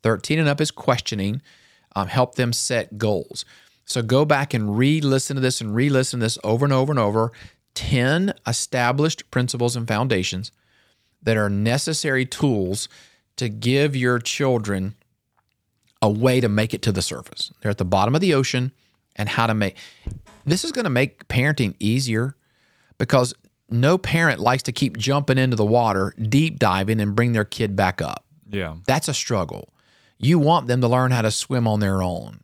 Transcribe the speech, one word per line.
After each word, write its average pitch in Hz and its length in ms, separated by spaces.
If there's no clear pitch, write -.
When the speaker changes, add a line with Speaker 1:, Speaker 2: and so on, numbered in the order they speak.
Speaker 1:
Thirteen 113 380
and 156 80
up 143 140
is 151 100
questioning, 113 680
um, 98 100
help 127 280
them 120 180
set 113 440
goals. 104 460
So - 160
go 123 220
back 143 300
and 104 240
re-listen 139 580
to 131 60
this 127 200
and 107 140
re-listen 131 460
to 113 40
this 113 200
over 117 200
and 143 80
over 135 200
and 131 60
over. 113 340
Ten 147 580
established 131 840
principles 123 440
and 117 120
foundations 107 640
that 113 160
are 104 120
necessary 127 760
tools 107 640
to 120 140
give 131 480
your 123 200
children 110 800
a 107 80
way 123 320
to 117 80
make 107 240
it - 100
to 110 80
the 98 100
surface. - 500
They're 107 100
at 104 60
the 95 80
bottom 101 300
of 165 60
the 185 120
ocean, 131 380
and 104 120
how 117 160
to 113 80
make, 104 220
this 165 180
is 330 80
gonna 233 180
make 135 380
parenting 127 520
easier, 120 560
because 127 360
no 135 280
parent 160 420
likes 123 240
to 131 80
keep - 260
jumping 135 400
into 131 180
the 107 100
water, 104 520
deep 135 420
diving, 98 400
and 104 160
bring 117 180
their 107 120
kid 104 300
back 92 260
up. - 240
Speaker 2:
Yeah. 90 260
Speaker 1:
That's 131 200
a 156 60
struggle. - 560
You 160 220
want 147 280
them 123 140
to 120 60
learn 127 240
how 120 120
to 107 80
swim 120 360
on 107 140
their 95 200
own. 57 420